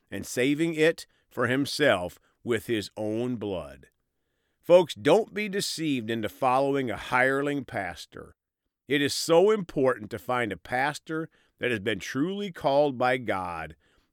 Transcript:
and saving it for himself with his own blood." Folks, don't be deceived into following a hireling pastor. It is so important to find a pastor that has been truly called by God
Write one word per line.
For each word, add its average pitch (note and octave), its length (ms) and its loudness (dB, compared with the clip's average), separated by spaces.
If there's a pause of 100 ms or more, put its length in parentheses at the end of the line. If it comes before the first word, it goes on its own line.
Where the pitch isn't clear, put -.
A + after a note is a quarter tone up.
and G2 160 -10
saving D3 480 0
it D#3 320 2 (240)
for A#2+ 180 -2
himself B2+ 720 2 (240)
with A2+ 220 -2
his G#2+ 320 -2
own A2+ 380 -4
blood." E2 520 -8 (720)
Folks, F3 360 6
don't E3+ 380 4
be G#3 140 -4
deceived D#3 640 -4
into A2+ 200 -2
following C3+ 600 0
a F#2+ 80 -4
hireling C3+ 680 0
pastor. - 720 -10 (520)
It C#3+ 140 2
is C#3 120 -2
so F3+ 380 4
important C3 600 -2
to A2+ 80 -8
find A#2+ 320 -2
a F2+ 60 -8
pastor D3+ 720 -6 (300)
that B2 120 -2
has A2 80 -2
been G2+ 200 -4
truly F#3+ 520 -4
called C#3+ 460 0
by B2+ 200 2
God F2+ 580 -6 (380)